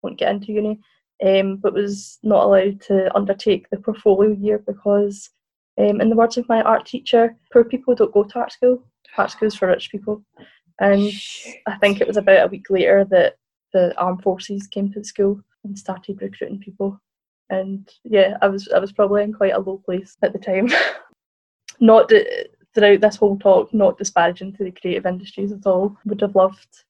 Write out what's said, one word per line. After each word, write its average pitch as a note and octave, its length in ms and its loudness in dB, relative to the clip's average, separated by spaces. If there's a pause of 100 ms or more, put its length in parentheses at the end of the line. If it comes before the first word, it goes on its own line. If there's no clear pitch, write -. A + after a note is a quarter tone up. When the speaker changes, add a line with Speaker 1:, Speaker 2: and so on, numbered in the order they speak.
Speaker 1:
won't G3+ 160 -12
get - 140 -2
into G#3 200 -8
uni, G#3+ 280 -4 (440)
um, G3 340 0
but G3+ 140 -2
was G3+ 520 -8
not G#3+ 200 2
allowed G3 380 2
to F#3+ 320 0
undertake G3+ 560 -2
the G3+ 60 -6
portfolio G#3 560 0
year G#3 260 -2
because, G3+ 720 -4 (480)
um, G#3 220 0
in A3 100 2
the A3+ 60 2
words A#3 200 2
of A#3+ 120 -6
my A3+ 140 2
art - 240 0
teacher, A#3 500 0 (160)
"Poor A#3+ 100 6
people B3 320 -2
don't A3+ 180 0
go G#3 120 2
to G#3 160 -10
art - 100 -8
school. B3+ 320 0 (340)
Art G3 140 -2
school's G#3+ 240 -4
for F#3 140 -2
rich - 240 -4
people." G#3+ 320 -10 (560)
And G3+ 320 2
Speaker 2:
Shit. - 460 -18 (100)
Speaker 1:
I G3+ 100 -8
think G3+ 220 0
it - 80 0
was G#3+ 80 -2
about G3 280 4
a F#3 40 0
week G3 200 -12
later G3 440 2
that F3 240 2 (360)
the F3+ 240 0
armed F3+ 280 -4
forces G3 420 -6
came G3+ 260 -6
to G#3+ 60 -12
the G#3 60 -14
school G3+ 360 -2 (220)
and G3+ 160 -14
started G3 420 -12
recruiting G3 380 -12
people. G3 420 -10 (480)
And G3 400 -8 (140)
yeah, G3+ 400 2
I G3+ 60 2
was, G3 260 -6
I F#3 60 4
was G3 100 -8
probably G#3 320 0
in G#3 100 -4
quite G3+ 220 0
a G3+ 60 -2
low F#3+ 180 -8
place F#3 440 -10
at - 100 -2
the - 80 -10
time. G#3 280 -2
<laughs> - 1120 -8
Not A3 280 6
d-, - 380 2 (280)
throughout G3+ 260 6
this G#3 160 2
whole G3 220 0
talk, G3 340 2
not G3 260 0
disparaging F3+ 560 -2
to G3+ 100 -8
the F#3 80 -10
creative F#3 340 -6
industries F#3+ 460 -8
at G3+ 140 -8
all. G3 300 0 (100)
Would G3+ 160 -6
have G3+ 120 -4
loved F#3+ 560 -2